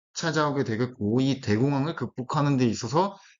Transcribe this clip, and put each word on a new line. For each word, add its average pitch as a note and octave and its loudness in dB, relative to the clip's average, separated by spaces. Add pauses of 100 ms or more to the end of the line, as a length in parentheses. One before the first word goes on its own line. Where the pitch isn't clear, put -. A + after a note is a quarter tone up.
(140)
찾아오게 D3 0
되겠고, A#2 0
이 C3+ 0
대공황을 C#3 0
극복하는 C#3 -2
데 B2+ 4
있어서 C#3 0 (240)